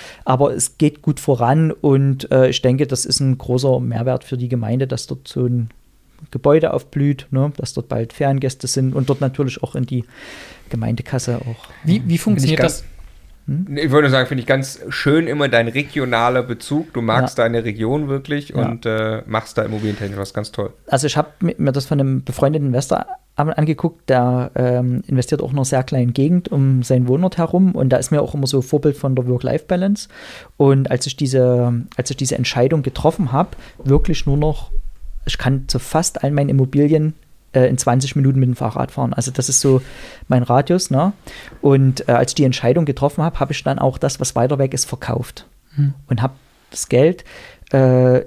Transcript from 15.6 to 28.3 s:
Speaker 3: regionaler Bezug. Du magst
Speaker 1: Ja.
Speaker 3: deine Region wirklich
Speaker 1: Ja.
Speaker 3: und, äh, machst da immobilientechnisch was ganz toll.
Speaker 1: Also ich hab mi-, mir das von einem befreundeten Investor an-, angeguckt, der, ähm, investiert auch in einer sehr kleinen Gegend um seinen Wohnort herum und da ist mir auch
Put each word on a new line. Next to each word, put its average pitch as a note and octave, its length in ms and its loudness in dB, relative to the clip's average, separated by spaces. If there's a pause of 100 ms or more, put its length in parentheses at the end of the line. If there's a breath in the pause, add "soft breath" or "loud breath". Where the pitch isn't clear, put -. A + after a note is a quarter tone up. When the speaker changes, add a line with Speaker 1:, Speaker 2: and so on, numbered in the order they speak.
Speaker 3:
regionaler B2 760 -2
Bezug. C3+ 500 -6
Du B2 80 -4
magst A#2+ 380 0
Speaker 1:
Ja. A#2+ 60 4
Speaker 3:
deine A#2 200 0
Region A#2+ 420 -4
wirklich C#3+ 420 -6
Speaker 1:
Ja. - 80 -6
Speaker 3:
und, A#2 280 -4
äh, A2 400 -4
machst - 320 -6
da A2 60 0
immobilientechnisch G#2 560 -4
was G2 140 -8
ganz G#2 180 -8
toll. G2+ 200 -6 (160)
Speaker 1:
Also C#3 200 0
ich C#3 100 -2
hab - 240 -4
mi-, E3+ 160 -2
mir C#3+ 140 0
das C3+ 160 -2
von D3 120 0
einem C3+ 240 0
befreundeten C#3+ 440 0
Investor B2 400 -2 (280)
an-, D3 140 0
angeguckt, D3+ 640 -2
der, B2 420 2
ähm, B2 540 0
investiert C3 340 0
auch - 80 -4
in C3 60 -4
einer C3+ 100 0
sehr C3 160 0
kleinen B2 320 0
Gegend E3 360 2
um C3+ 340 2
seinen B2+ 240 2
Wohnort E3+ 320 0
herum F3+ 320 2
und C3+ 180 0
da B2+ 80 4
ist - 140 -2
mir D3+ 100 2
auch - 140 -4